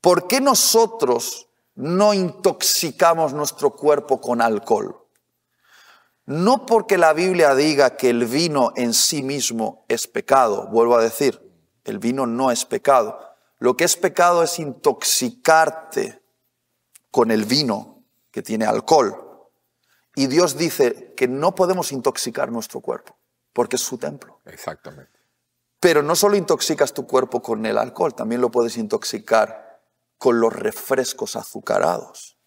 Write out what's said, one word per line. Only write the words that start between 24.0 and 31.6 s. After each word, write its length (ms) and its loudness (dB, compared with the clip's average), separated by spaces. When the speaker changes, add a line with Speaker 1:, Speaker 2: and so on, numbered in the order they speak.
Speaker 2:
Exactamente. 760 -18
Speaker 1:
Pero 220 4
no 120 0
solo 220 2
intoxicas 560 0
tu 140 -10
cuerpo 340 0
con 260 -6
el 120 0
alcohol, 360 -2
también 260 -4
lo 100 0
puedes 260 -2
intoxicar 920 -2
con 220 2
los 120 2
refrescos 840 -6
azucarados. 1000 -4